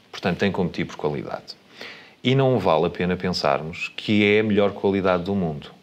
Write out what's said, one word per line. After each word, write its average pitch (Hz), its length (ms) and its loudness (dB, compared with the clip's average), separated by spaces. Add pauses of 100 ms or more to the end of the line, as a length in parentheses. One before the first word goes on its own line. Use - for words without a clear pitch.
Portanto, 90 280 -4
tem 101 120 0
que 87 60 -4
competir 95 300 -2
por - 100 -14
qualidade. - 600 -6 (640)
E 127 100 2
não 131 240 4
vale 87 280 4
a 85 40 2
pena 87 280 -2
pensarmos 78 800 -2
que 104 260 2
é 104 160 6
a 110 40 2
melhor 101 280 2
qualidade 92 520 0
do 101 120 -2
mundo. 80 360 -4 (120)